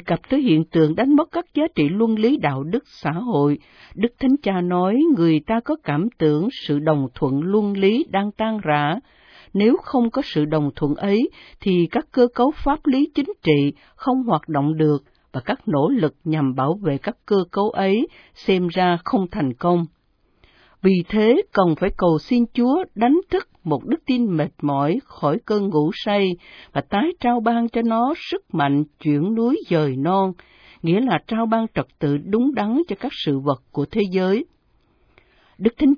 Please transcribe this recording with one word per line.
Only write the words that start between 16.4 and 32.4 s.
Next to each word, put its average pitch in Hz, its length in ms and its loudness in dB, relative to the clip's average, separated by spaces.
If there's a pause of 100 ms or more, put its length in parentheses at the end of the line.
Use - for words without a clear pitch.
bảo 143 280 -2
vệ 139 140 -2
các - 280 -8
cơ 208 100 0 (160)
cấu 202 180 -2
ấy 196 380 0 (260)
xem 185 340 0
ra 175 360 0
không 196 280 -2
thành 143 220 -2
công. 175 320 0 (960)
Vì 185 280 4
thế, 226 320 4 (120)
cần 175 220 4
phải 185 220 -2
cầu 165 220 2
xin 240 240 0 (100)
Chúa 262 300 2 (120)
đánh 247 240 4 (100)
thức 381 200 -4 (140)
một 151 220 -2
đức 269 200 -2
tin 240 320 0
mệt 147 140 -2 (100)
mỏi 147 420 0
khỏi - 420 -4
cơn 208 240 -2
ngủ 151 240 0
say 202 360 -2 (440)
và 139 80 -4
tái 220 280 -2 (100)
trao 240 200 0
ban 233 300 0
cho 233 160 -4
nó 233 280 0 (180)
sức 392 100 -6 (120)
mạnh 143 300 2 (200)
chuyển 156 320 0
núi 233 220 0 (120)
dời 151 260 0
non, 185 360 0 (500)
nghĩa 170 180 2
là 233 280 0
trao 226 180 -2
ban 226 200 0 (100)
trật - 100 -2 (140)
tự 147 180 0
đúng 226 380 0